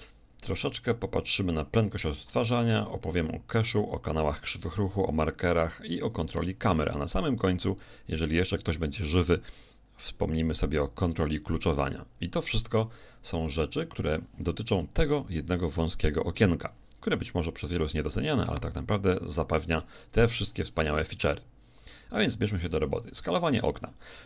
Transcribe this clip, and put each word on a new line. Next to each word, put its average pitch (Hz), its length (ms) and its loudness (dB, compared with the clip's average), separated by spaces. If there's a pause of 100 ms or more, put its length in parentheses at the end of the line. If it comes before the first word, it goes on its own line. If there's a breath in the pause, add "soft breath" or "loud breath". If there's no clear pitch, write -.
(420 loud breath)
Troszeczkę 123 520 -2
popatrzymy 90 600 0
na 78 120 0
prędkość 113 400 2
odtwarzania, 113 840 0
opowiem 82 400 -2
o - 120 -6
cache'u, 110 520 0
o - 80 -4
kanałach 76 420 0
krzywych - 340 -4
ruchu, 95 340 0
o - 20 -2
markerach 82 720 2
i 85 180 -4
o 127 100 -2
kontroli 85 440 -2
kamer, 78 400 2
a - 20 -2
na 73 100 -2
samym 123 300 0
końcu, 92 400 2 (300 loud breath)
jeżeli 80 280 0
jeszcze 87 220 2
ktoś 80 200 -2
będzie 80 280 -2
żywy, 85 340 4 (580 loud breath)
wspomnimy 80 580 -2
sobie 76 280 2
o 69 40 0
kontroli 78 540 0
kluczowania. 71 640 0 (160)
I 87 80 -4
to 170 120 -2
wszystko - 480 2 (320 loud breath)
są 80 280 -2
rzeczy, 78 380 0
które 80 340 -2 (180)
dotyczą 85 540 0
tego 143 360 4
jednego 85 400 0
wąskiego 78 540 2
okienka, 87 500 2 (260)
które 190 180 0
być - 160 -6
może 85 180 0
przez - 200 -6
wielu 85 140 2
jest 76 100 -4
niedoceniane, 87 520 0
ale 73 120 -2
tak - 160 -4
naprawdę 95 460 0
zapewnia 80 640 0 (280 loud breath)
te 117 160 6
wszystkie 101 360 -2
wspaniałe 78 400 0
feature'y. - 380 -2 (720 loud breath)
A - 80 -2
więc - 160 2
bierzmy 92 240 0
się 85 100 -4
do 80 100 0
roboty. - 340 -2
Skalowanie - 480 2
okna. - 320 0 (320 loud breath)